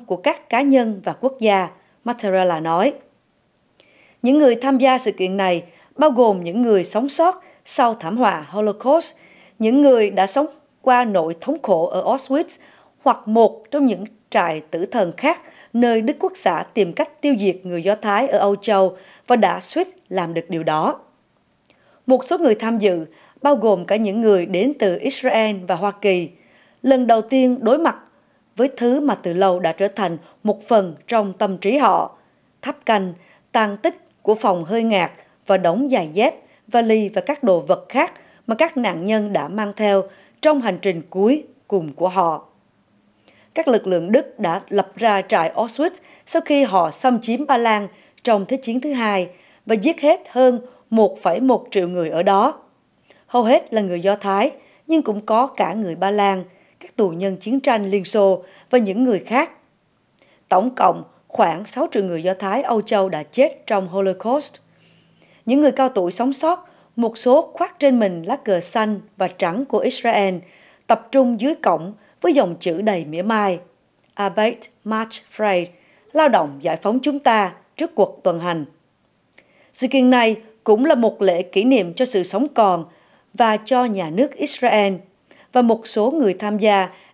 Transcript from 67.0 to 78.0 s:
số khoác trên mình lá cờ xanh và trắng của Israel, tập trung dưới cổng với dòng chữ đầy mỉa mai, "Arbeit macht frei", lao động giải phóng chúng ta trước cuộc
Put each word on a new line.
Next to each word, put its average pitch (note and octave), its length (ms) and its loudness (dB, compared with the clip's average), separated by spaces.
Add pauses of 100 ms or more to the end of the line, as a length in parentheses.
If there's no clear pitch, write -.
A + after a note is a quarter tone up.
số C#4+ 360 2
khoác - 240 -6
trên C4+ 200 2
mình F#3 240 -2
lá G3+ 140 -6
cờ F#3 240 -2
xanh G#3+ 400 -4 (160)
và F#3 120 -2
trắng F#3 360 -4
của A3+ 140 -2
Israel, G#3+ 560 0 (520)
tập A3+ 260 0
trung A#3+ 280 2
dưới C#4+ 140 -2
cổng F3+ 380 -2 (280)
với F4 140 0
dòng F#3 260 2
chữ E3+ 220 -4
đầy G3 220 -2
mỉa D#3 180 -8
mai, G#3 360 -2 (560)
"Arbeit G#3+ 440 -2 (260)
macht A3 380 -8 (140)
frei", F#3+ 300 -2 (460)
lao D4+ 160 4
động D#3 320 0
giải D#3+ 160 -4
phóng G#3+ 240 -2
chúng C#4+ 180 -2
ta A3 340 2 (240)
trước E4 180 -8
cuộc - 280 0